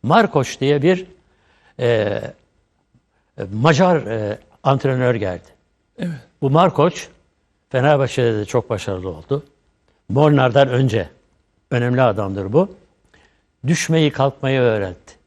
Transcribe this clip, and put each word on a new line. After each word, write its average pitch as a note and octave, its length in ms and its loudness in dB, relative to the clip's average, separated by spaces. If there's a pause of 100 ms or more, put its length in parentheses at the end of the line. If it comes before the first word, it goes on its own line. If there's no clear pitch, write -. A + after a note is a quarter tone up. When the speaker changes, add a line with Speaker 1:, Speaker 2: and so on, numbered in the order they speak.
Speaker 1:
Markoç D#3 580 0
diye C#3 220 0
bir, F#3 220 2 (760)
e, A2 400 0 (1300)
Macar, D#3+ 440 2
e, G#2+ 420 -6 (240)
antrenör B2+ 520 0
geldi. F#2 280 -6 (560)
Speaker 2:
Evet. F3 120 -8 (320)
Speaker 1:
Bu C3+ 80 0
Markoç E3 580 0 (640)
Fenerbahçe'de B2+ 680 0
de G#2 60 -4
çok - 260 -4
başarılı F#2 380 -6
oldu. F2+ 340 -8 (680)
Molnar'dan C#3 600 4
önce B2 400 -2 (640)
önemli B2 320 0
adamdır G2+ 500 -2
bu. F3 220 0 (920)
Düşmeyi, D#3+ 440 0
kalkmayı C3+ 500 -2
öğretti. G#2 540 -2 (120)